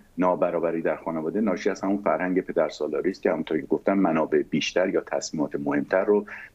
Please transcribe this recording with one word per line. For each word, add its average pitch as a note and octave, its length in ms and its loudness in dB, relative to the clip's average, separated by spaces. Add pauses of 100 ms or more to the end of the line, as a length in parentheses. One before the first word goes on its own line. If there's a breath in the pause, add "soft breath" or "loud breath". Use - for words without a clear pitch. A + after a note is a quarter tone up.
(180)
نابرابری E2+ 640 0
در D#2+ 140 0
خانواده E2 460 -4
ناشی G2 280 0
از F#2+ 120 -4
همون G2 160 0
فرهنگ F2+ 440 0
پدرسالاری D2+ 720 -2
است - 100 -10
که F#2 100 4
همونطور D#2 300 -2
که C#2+ 60 -10
گفتم G2 260 0
منابع D#2 480 2
بیشتر F2 480 0
یا E2 120 0
تصمیمات - 540 -4
مهمتر C#2+ 500 0
رو G#2 200 4 (300 loud breath)